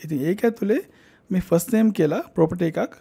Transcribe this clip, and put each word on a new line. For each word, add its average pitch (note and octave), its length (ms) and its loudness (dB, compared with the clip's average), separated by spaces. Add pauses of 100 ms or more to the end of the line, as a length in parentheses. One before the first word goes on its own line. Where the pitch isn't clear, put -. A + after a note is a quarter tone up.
ඉතින් D#3 180 -4
ඒක F3 240 -2
ඇතුලේ A#3 360 0 (480)
මේ F#3 120 0
ෆස්ට් E3+ 340 0
නේම් A3 180 4
කියලා E3 280 0 (120)
ප්‍රොපර්ටි E3+ 360 0
එකක් E3+ 320 -4